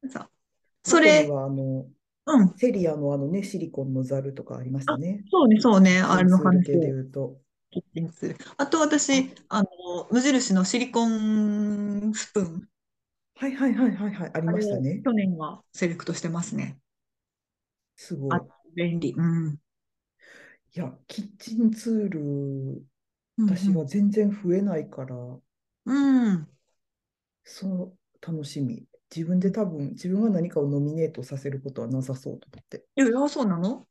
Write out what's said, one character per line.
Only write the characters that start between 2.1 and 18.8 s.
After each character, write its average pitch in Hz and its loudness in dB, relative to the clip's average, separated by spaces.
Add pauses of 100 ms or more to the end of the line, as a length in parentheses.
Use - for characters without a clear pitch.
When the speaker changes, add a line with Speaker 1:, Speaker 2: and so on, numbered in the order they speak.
Speaker 1:
う 277 6
ん。 185 4
Speaker 2:
セ 247 2
リ 185 0
ア 156 -2
の 143 -2
あ 143 -2
の 139 -2
ね、 190 -2
シ 196 -8
リ 160 -8
コ 135 -6
ン 131 -4
の 131 -2
ザ 135 -2
ル 135 -8
と 135 -14
か - -12
あ 127 -10
り 127 -10
ま 135 -4
し 135 -8
た 156 -2
ね。 185 -6
Speaker 1:
あ、 - -20
そ 349 6
う - 8
ね、 214 8
そ 220 6
う 190 10
ね。 185 8
Speaker 2:
キ 185 2
ッ 180 4
チ 185 4
ン - 8
ツ 185 8
ー 185 4
ル 180 6
系 143 0
で 170 6
言 135 0
う 131 -6
と。 135 -8
Speaker 1:
あ - -4
れ 135 -6
の - -18
話。 - -20 (300)
キ - -8
ッ - -16 (100)
チ 165 -6
ン 160 -6
ツ - -12
ー - -4
ル。 - -12 (200)
あ 277 -2
と 330 0
私、 285 2 (160)
Speaker 2:
あ。 214 -2
Speaker 1:
あ 202 4
の、 - -2 (420)
無 233 4
印 254 2
の 185 4
シ 240 0
リ 247 -4
コ 233 2
ン 208 0
ス - -10
プ 208 0
ー - 0
ン。 165 -8 (680)
Speaker 2:
は 269 -6
い 262 -6
は 269 0
い 233 2
は 233 2
い 196 0
は 208 -4
い 180 -8
は 170 -8
い。 - -12
あ 160 -4
り 165 -2
ま 175 0
し 214 -2
た 127 -2
ね。 131 -2
Speaker 1:
あ 165 -4
れ 208 -6
を - -14
去 254 0
年 190 0
は 156 -10 (100)
セ - -4
レ 170 -4
ク 170 -14
ト 170 -6
し - -10
て 170 -6
ま 170 -4
す - -8
ね。 139 -8 (1160)
Speaker 2:
す - -12
ご 139 -8
い。 - -2
Speaker 1:
あ、 139 0 (340)
便 170 -2